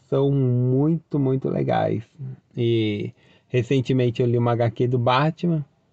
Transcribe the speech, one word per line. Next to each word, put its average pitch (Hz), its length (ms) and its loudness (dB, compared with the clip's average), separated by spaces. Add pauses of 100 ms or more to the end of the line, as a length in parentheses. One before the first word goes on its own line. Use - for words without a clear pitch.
são 139 240 0
muito, 135 840 0
muito 135 320 0
legais. 110 520 -2 (540)
E 117 560 -2 (360)
recentemente 127 720 0
eu 120 60 2
li 120 100 2
uma 120 140 2
H 117 180 0
Q 123 180 -2
do 127 100 0
Batman, 147 680 0 (280)